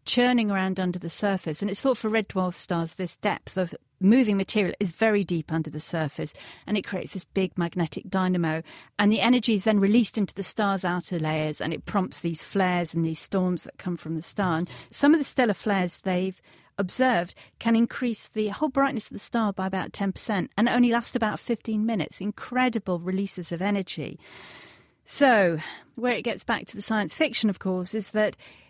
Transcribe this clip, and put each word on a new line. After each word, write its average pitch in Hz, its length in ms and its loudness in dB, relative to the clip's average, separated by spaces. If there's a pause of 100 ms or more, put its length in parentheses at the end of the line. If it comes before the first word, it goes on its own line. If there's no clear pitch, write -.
churning 247 440 2
around 190 300 0
under 185 180 -2
the 175 140 -8
surface. 185 500 -2
And 196 80 -2
it's 190 120 -2
thought 262 180 2
for 220 100 -2
red 214 200 0
dwarf 185 260 -2
stars, 165 400 -4
this 180 220 -6
depth - 400 -4
of 185 180 -2 (240)
moving 208 380 6
material 196 420 0
is 190 120 0
very 208 340 2
deep 165 260 -2
under 160 200 -2
the 156 100 -8
surface, 156 520 -4 (360)
and 202 80 0
it 202 100 -2
creates - 280 -8
this 190 100 -6
big - 340 -2
magnetic - 500 -2
dynamo. 175 540 0 (340)
And 208 140 4
the 220 100 2
energy 240 340 4
is 196 100 0
then 208 160 4
released 208 360 4
into 208 180 -2
the 196 100 -6
star's 196 400 -2
outer 180 340 -2
layers, 156 420 -2
and 139 120 -2
it - 120 -8
prompts - 360 -2
these 165 240 -4
flares 180 500 0
and 165 100 2
these 160 140 -2
storms 180 460 0
that - 120 -16
come 175 200 -4
from 165 180 -6
the 160 80 -4
star. 180 360 0
And 180 120 -4 (200)
some 294 220 4
of 330 60 6
the 294 60 0
stellar 233 300 2
flares 190 500 -2
they've 185 360 -2 (380)
observed 202 560 0 (240)
can 226 160 2
increase 233 540 0
the 214 200 -2
whole 285 200 -2
brightness 269 380 0
of - 80 -14
the - 40 -6
star 220 340 -2
by 190 140 -4
about 190 260 -4
ten 196 200 -2
percent - 440 -4
and 220 120 4
only 240 240 6
last 233 240 -2
about 220 240 -2
fifteen 220 440 -2
minutes. 220 360 -2
Incredible 220 800 -2
releases 185 500 -4
of 170 100 -4
energy. 190 560 -2 (880)
So, 202 540 6 (380)
where 247 160 0
it 226 100 -2
gets - 220 -4
back - 220 -4
to - 100 -12
the 202 60 -6
science 214 320 -2
fiction, - 360 2
of 190 80 -4
course, 185 380 -4
is 208 140 -4
that 214 260 0 (340)